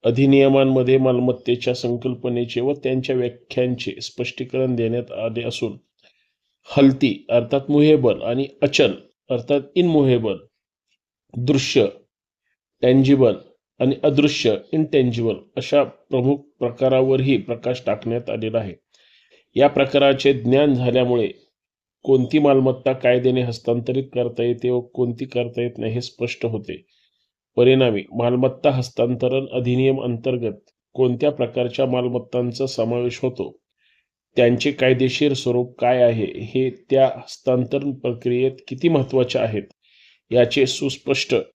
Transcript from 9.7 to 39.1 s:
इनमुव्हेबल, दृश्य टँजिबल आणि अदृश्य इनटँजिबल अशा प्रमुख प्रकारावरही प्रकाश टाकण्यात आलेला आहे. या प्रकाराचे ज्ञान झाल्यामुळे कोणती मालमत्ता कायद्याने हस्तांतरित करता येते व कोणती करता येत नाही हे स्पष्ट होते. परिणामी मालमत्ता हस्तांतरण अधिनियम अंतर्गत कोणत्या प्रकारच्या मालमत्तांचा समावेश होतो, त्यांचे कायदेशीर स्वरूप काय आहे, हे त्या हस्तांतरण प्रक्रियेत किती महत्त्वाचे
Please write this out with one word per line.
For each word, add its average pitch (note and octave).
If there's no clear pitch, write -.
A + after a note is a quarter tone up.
इनमुव्हेबल, C3+
दृश्य B2+
टँजिबल B2+
आणि C3
अदृश्य C#3+
इनटँजिबल B2
अशा C#3
प्रमुख C3+
प्रकारावरही C3
प्रकाश B2
टाकण्यात A2+
आलेला A2
आहे. G2
या C3
प्रकाराचे C#3
ज्ञान C3
झाल्यामुळे B2
कोणती C3
मालमत्ता C3+
कायद्याने B2+
हस्तांतरित A#2+
करता A#2+
येते A#2+
व B2
कोणती B2
करता A#2+
येत A#2+
नाही A2+
हे B2
स्पष्ट -
होते. A2+
परिणामी B2
मालमत्ता B2+
हस्तांतरण B2+
अधिनियम B2+
अंतर्गत A#2
कोणत्या C3
प्रकारच्या B2
मालमत्तांचा B2
समावेश A#2+
होतो, -
त्यांचे B2
कायदेशीर C3
स्वरूप B2
काय B2
आहे, A2+
हे C3
त्या C3+
हस्तांतरण C3
प्रक्रियेत B2
किती C3+
महत्त्वाचे C3